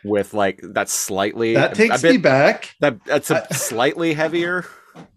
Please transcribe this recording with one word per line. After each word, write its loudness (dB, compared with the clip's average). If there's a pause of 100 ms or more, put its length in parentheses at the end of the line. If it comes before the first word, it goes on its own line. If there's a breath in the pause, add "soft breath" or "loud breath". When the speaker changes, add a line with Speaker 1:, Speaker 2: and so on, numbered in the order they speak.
Speaker 1:
with, -2
like, -2
that -4
slightly -2
Speaker 2:
That 2
Speaker 1:
a -10
Speaker 2:
takes 2
Speaker 1:
bit 6
Speaker 2:
me 4
back. 2
Speaker 1:
that, 0
that's -2
a 0
Speaker 2:
I -6
Speaker 1:
slightly -2
heavier. -2 (520 loud breath)